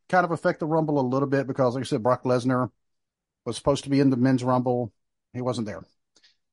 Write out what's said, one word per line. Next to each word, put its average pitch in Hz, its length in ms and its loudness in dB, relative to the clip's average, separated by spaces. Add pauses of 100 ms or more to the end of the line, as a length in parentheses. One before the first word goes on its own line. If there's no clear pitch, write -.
kind 185 160 4
of 170 80 -4
affect 156 300 -2
the 165 60 -4
Rumble 151 320 0
a - 60 2
little 135 220 0
bit 135 200 0
because, 127 280 0
like 135 60 -4
I 117 40 -6
said, 131 160 -4
Brock 123 220 0
Lesnar 127 480 0 (760)
was 117 120 -6
supposed 143 260 0
to 139 60 -10
be 139 100 2
in 139 100 4
the 131 60 2
men's 123 280 2
Rumble. 123 500 -2 (400)
He 123 80 -8
wasn't 120 260 -4
there. 85 160 -12 (680)